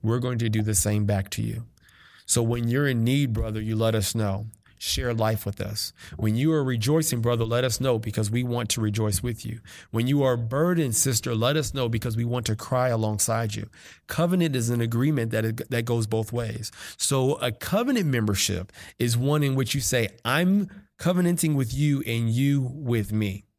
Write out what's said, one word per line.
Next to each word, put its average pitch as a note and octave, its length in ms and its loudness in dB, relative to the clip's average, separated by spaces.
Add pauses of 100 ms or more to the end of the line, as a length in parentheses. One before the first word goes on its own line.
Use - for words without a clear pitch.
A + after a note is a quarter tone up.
"We're A#2 180 0
going B2 200 -2
to A2+ 100 0
do A2 100 2
the G#2+ 140 0
same G#2 320 2
back G2+ 240 0
to A2 120 -4
you. A2 220 -6 (600)
So A#2+ 160 2
when A#2 260 0
you're C3+ 180 2
in A#2+ 160 0
need, C3 300 2
brother, A2 300 -2
you A2 140 -2
let A2+ 180 2
us G#2 200 0
know. G#2+ 340 -2 (300)
Share B2 360 -2
life A2 320 0
with G2+ 140 -6
us. G#2 320 -6 (240)
When A2 180 0
you C#3+ 180 2
are D3 120 2
rejoicing, C3 560 0
brother, A#2 240 2
let A#2 180 0
us B2 180 -2
know B2+ 200 2
because G#2+ 320 -2
we B2 100 0
want A#2+ 280 -2
to A#2+ 100 -2
rejoice G#2+ 420 0
with A#2 240 -6
you. A2+ 140 -10 (320)
When A#2 160 0
you C#3+ 160 4
are B2+ 120 4
burdened, C3+ 600 0
sister, B2 400 0
let B2 200 2
us D3+ 160 -2
know B2+ 160 -2
because A2+ 280 -2
we A#2 80 0
want A#2+ 220 -2
to A2+ 100 0
cry B2+ 320 0
alongside A2 680 0
you." G#2+ 160 -8 (380)
Covenant E3+ 480 2
is A#2 140 0
an A#2+ 100 2
agreement A#2 500 2
that, A2+ 400 -2
that A#2 140 0
goes A#2 240 0
both A2 240 0
ways. A2+ 400 -6 (240)
So C3+ 380 2
a B2 180 -2
covenant A3+ 540 0
membership G#2 680 0 (260)
is A#2 180 0
one C#3+ 280 2
in C3+ 100 2
which C3+ 180 0
you C#3 80 0
say, A#2 280 0 (160)
"I'm F3+ 440 2 (300)
covenanting F3 560 2
with B2+ 180 0
you C#3+ 320 2
and A#2 240 0
you C3+ 340 2 (120)
with A#2 380 -2
me." G#2 320 -2 (140)